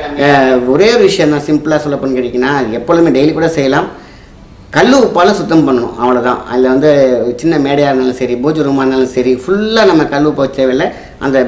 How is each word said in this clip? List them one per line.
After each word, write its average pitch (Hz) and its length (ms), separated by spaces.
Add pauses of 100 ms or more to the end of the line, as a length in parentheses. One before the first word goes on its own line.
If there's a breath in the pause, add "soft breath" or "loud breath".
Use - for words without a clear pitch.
(180)
அஹ், 135 500
ஒரே 180 260
ஒரு 233 80
விஷயம் 180 280
தான், 147 100
சிம்பிளா 151 380
சொல்ல 147 180
போன்னு 135 280
கேட்டீங்கன்னா, 127 320
அது 120 160
எப்பொழுதுமே 160 500
டெய்லி 156 120
கூட 156 140
செய்யலாம். 147 380 (840 loud breath)
கல் 208 240
உப்பால 208 380
சுத்தம் 160 360
பண்ணணும், 120 300
அவ்வளவுதான். 123 480
அதுல 127 220
வந்து 135 540 (140)
சின்ன 160 220
மேடையா 139 200
இருந்தாலும் 131 360
சரி, 127 220
பூஜை 151 280
ரூமா 139 140
இருந்தாலும் 131 280
சரி, 127 300
ஃபுல்லா 214 500
நம்ம 160 200
கல் 143 200
உப்பு 139 160
வச்ச 135 140
தேவையில்லை. 135 360 (280 loud breath)
அந்த 131 280